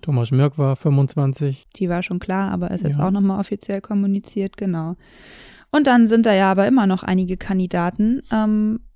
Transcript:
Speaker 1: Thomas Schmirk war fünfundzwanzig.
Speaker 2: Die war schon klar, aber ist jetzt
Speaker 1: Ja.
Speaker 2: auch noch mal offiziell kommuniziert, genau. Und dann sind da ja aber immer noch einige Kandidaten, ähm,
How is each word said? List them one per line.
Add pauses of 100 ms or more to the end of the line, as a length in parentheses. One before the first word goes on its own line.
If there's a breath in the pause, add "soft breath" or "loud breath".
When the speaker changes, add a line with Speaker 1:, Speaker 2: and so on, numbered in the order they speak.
Speaker 1:
Thomas
Schmirk
war
fünfundzwanzig. (100)
Speaker 2:
Die
war
schon
klar,
aber
ist
jetzt
Speaker 1:
Ja.
Speaker 2:
auch
noch
mal
offiziell
kommuniziert,
genau. (760 loud breath)
Und
dann
sind
da
ja
aber
immer
noch
einige
Kandidaten, (100)
ähm, (140)